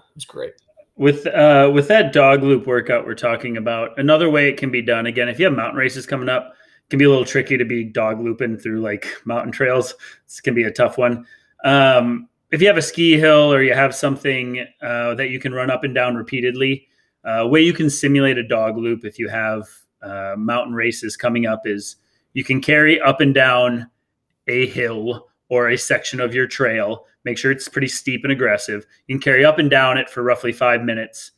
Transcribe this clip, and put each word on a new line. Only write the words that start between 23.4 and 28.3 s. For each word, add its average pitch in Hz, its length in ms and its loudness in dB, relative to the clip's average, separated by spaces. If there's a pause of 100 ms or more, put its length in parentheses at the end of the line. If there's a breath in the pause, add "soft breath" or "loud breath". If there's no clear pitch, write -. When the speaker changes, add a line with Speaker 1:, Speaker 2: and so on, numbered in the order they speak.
Speaker 2:
a 123 200 0
hill 117 600 -6 (220)
or 120 200 2
a 120 80 0
section - 420 -4
of 120 140 -4
your 127 140 -2
trail. 113 580 -4 (180 soft breath)
Make 120 140 -6
sure 135 140 0
it's 135 160 -6
pretty 139 200 -4
steep 127 360 -8
and 135 80 -2